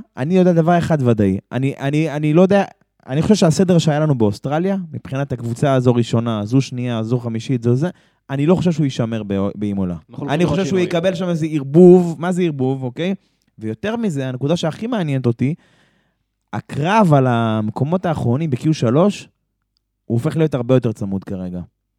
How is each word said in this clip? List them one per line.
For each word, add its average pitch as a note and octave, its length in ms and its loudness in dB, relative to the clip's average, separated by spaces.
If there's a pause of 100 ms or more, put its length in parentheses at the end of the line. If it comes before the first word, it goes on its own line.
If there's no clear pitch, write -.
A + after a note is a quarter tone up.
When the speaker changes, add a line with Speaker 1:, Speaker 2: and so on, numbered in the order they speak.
(160)
Speaker 1:
אני D#3 200 -2
יודע F3+ 160 4
דבר E3 260 4
אחד D3+ 240 0
ודאי. G#2+ 360 2 (140)
אני, C3+ 280 -2
אני, D3 300 -2
אני D3+ 220 -2
לא E3+ 100 6
יודע F#3+ 220 4 (420)
אני C#3+ 160 -2
חושב G#3 120 4
שהסדר F3 440 4
שהיה D3+ 220 2
לנו D#3 140 2
באוסטרליה, C#3+ 600 -2 (160)
מבחינת C3+ 400 -8
הקבוצה A#2+ 420 -2
הזו B2+ 200 4
ראשונה, A#2 500 0
זו B2 160 2
שנייה, B2 420 -6
זו A#2 160 -2
חמישית, A#2 440 -4
זו A#2+ 120 2
זה, D3 140 -2 (420)
אני C#3 160 -2
לא F3+ 80 4
חושב F3 180 0
שהוא D3+ 120 -2
יישמר A2+ 380 -4
בא-, G2 320 -2
באימולה. G2 420 -4 (140)
Speaker 2:
אנחנו B2+ 180 -10
Speaker 1:
אני C3 40 -2 (120)
Speaker 2:
הולכים D#3 40 0
Speaker 1:
חושב E3+ 160 0
שהוא F#3 140 -2
Speaker 2:
לראות F3 120 -2
שינוי. F3 180 -2
Speaker 1:
יקבל F#3 60 -2
שם F3+ 140 -6
איזה E3 220 -2
ערבוב, E3+ 680 6
מה F3 140 -4
זה F3+ 100 -2
ערבוב, C3+ 400 -2
אוקיי? D3+ 320 -4 (440)
ויותר A2+ 380 -6
מזה, D3+ 320 -4
הנקודה C3+ 280 -2
שהכי F3 300 -6
מעניינת D#3 400 -2
אותי, B2 280 0 (960)
הקרב D#3+ 640 0
על C3 100 4
המקומות A#2 800 -2
האחרונים D3 440 -2
ב-Q C#3+ 220 0
שלוש, D3+ 560 0 (760)
הוא A2+ 140 -4
הופך D3+ 180 -2
להיות D#3+ 180 0
הרבה B2 200 0
יותר A#2+ 180 2
צמוד G2 320 -6
כרגע. F#2 360 -8 (380)